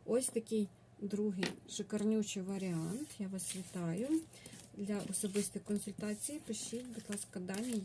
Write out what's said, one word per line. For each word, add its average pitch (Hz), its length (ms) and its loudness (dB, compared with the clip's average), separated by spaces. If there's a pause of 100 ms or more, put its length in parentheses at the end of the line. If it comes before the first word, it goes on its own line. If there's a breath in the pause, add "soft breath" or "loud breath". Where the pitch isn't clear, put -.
Ось 254 220 4
такий 220 400 2 (340)
другий 202 440 2 (240)
шикарнючий 208 760 2
варіант. 190 680 0 (100)
Я 196 80 -2
вас 185 280 -4
вітаю. 190 680 2 (560 loud breath)
Для 202 240 0 (100)
особистої 202 560 0
консультації 208 720 -2
пишіть, 240 480 -4
будь 220 220 -8
ласка, 202 300 -4
дані 208 460 0